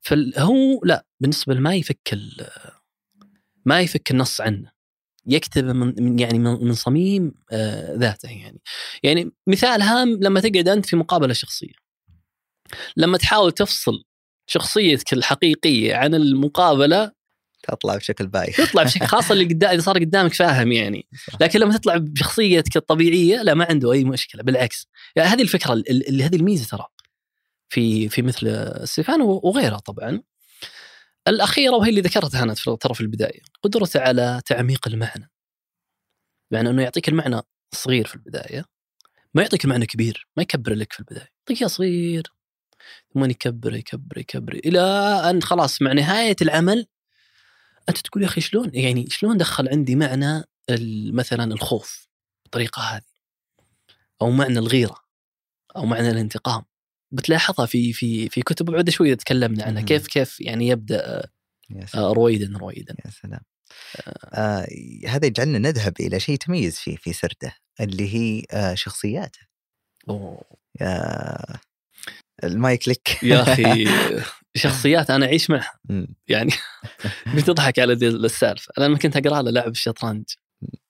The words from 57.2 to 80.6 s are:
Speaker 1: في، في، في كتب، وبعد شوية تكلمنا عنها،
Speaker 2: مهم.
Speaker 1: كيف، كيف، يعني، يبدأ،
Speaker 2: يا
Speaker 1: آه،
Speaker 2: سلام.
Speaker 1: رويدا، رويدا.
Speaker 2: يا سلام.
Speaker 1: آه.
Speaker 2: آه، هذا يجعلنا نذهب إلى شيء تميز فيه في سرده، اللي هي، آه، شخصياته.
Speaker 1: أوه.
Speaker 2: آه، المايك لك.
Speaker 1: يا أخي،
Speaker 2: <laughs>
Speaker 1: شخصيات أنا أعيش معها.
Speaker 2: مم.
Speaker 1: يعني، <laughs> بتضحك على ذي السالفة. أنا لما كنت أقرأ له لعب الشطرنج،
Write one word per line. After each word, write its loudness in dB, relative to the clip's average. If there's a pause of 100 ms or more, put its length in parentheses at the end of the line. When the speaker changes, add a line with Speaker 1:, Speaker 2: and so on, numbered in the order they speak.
Speaker 1:
في، 0
في، -4
في -6
كتب، -2
وبعد 0
شوية 4
تكلمنا -2
عنها، -4
Speaker 2:
مهم. -4
Speaker 1:
كيف، 0
كيف، -2
يعني، -4
يبدأ، -4 (400)
Speaker 2:
يا -14
Speaker 1:
آه، -16
Speaker 2:
سلام. -2
Speaker 1:
رويدا، 2
رويدا. -14 (100)
Speaker 2:
يا -16
سلام. -16 (640)
Speaker 1:
آه. -14 (220)
Speaker 2:
آه، -2 (400)
هذا 0
يجعلنا 0
نذهب -2
إلى -2
شيء -2
تميز -4
فيه -10
في -8
سرده، -8 (260)
اللي -4
هي، -4
آه، -2
شخصياته. -8 (680)
Speaker 1:
أوه. -10 (380)
Speaker 2:
آه، -6 (840)
المايك 0
لك. -4
Speaker 1:
يا 6
أخي، 4
Speaker 2:
<laughs> -2
Speaker 1:
شخصيات 2
أنا 4
أعيش 0
معها. -2 (100)
Speaker 2:
مم. -4 (200)
Speaker 1:
يعني، 0 (420)
<laughs> -8
بتضحك 2
على 4
ذي 2
السالفة. -2
أنا 2
لما 2
كنت 0
أقرأ 0
له -2
لعب 0
الشطرنج، -6 (640)